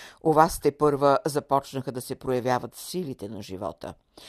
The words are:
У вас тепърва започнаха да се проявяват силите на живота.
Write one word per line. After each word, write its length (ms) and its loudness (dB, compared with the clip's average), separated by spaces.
У 100 4
вас 260 4
тепърва 640 4
започнаха 680 -2
да 100 -8
се 140 -10
проявяват 600 -2
силите 540 -10
на 120 -12
живота. 520 -10